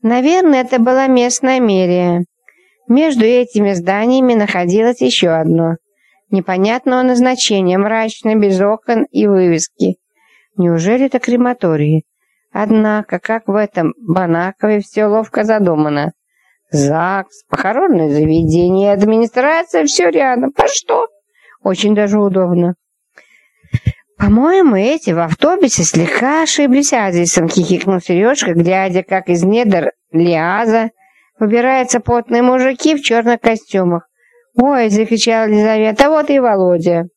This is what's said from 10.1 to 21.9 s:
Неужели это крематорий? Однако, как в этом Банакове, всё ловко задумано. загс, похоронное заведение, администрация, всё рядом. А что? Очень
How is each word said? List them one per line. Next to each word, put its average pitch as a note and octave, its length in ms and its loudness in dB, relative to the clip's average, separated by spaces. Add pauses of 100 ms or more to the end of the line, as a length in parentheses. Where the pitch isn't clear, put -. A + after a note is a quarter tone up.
Неужели F#3 500 0
это B3+ 100 -4
крематорий? F#3 880 -2 (460)
Однако, G#3+ 680 -2
как A3 300 -6
в G3 80 -2
этом G3+ 420 -2
Банакове, F#3 840 -2
всё G#3 280 -4
ловко G#3+ 340 -2
задумано. E3 680 0 (580)
загс, D#3+ 800 -4
похоронное A3 600 -2
заведение, E3 840 0
администрация, B3 960 0
всё F4 240 0
рядом. C4+ 480 -2
А - 100 0
что? A#4+ 400 -4 (560)
Очень G#3 320 0